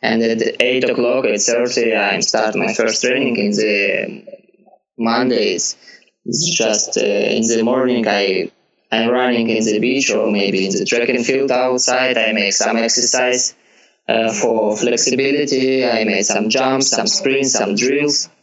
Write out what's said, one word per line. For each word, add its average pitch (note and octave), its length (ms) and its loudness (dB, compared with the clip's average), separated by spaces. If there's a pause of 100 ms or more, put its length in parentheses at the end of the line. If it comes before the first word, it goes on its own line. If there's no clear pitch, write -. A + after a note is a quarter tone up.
And A2+ 220 0
at A2+ 180 0 (180)
eight B2+ 300 2
o'clock, A#2+ 360 0
eight G#2+ 160 0
thirty, A#2 520 0
I G2+ 280 0
start A2 340 0
my G#2+ 180 -2
first A2 300 0
training B2+ 340 0
in G#2 140 0
the G3+ 720 -2 (760)
Mondays. A2+ 800 0 (520)
It's E3 280 -2
just, A2 400 0
uh, G#2+ 40 0
in A2 460 0
the A#2 160 0
morning B2 420 0
I, G2+ 460 0 (400)
I'm A2+ 180 0
running B2 400 0
in A2+ 140 0
the G#2+ 160 0
beach B2+ 320 0
or G#2+ 180 0
maybe G2 360 0
in G2 80 -2
the F#2+ 100 -2
track A#2 240 0
and A#2+ 180 0
field C3+ 260 0
outside. B2+ 680 0
I A2 160 0
make G2+ 180 0
some A2 240 0
exercise, B2 800 0 (540)
uh, A2+ 240 0
for A2 420 0
flexibility. C3 1080 0
I A2+ 180 0
make G2 220 0
some G#2+ 240 0
jumps, C3 400 0
some G#2 180 -2
sprints, C3+ 460 0
some G2+ 220 0
drills. C#3+ 520 0 (160)